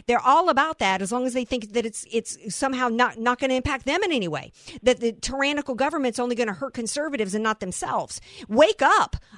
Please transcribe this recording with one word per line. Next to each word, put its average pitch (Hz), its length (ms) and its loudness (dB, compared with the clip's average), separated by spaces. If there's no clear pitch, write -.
They're 240 160 2
all 320 280 6
about 302 300 2
that 190 220 0
as 196 100 -4
long 247 140 -2
as 247 80 -2
they 254 100 -2
think 214 300 -6
that 226 120 0
it's, - 240 -10
it's 220 460 -6
somehow 254 320 0
not, 233 300 2
not 240 220 0
gonna 262 160 0
impact 262 300 -2
them 320 180 0
in 359 100 0
any 196 160 -2
way, 147 240 -8
that 240 180 4
the 233 100 0
tyrannical 277 640 -4
government's 269 440 -2
only 247 160 -2
gonna 220 180 -2
hurt 220 200 -8
conservatives 240 640 -4
and 214 80 -2
not 220 160 0
themselves. - 640 -6
Wake 302 340 6
up, 277 360 4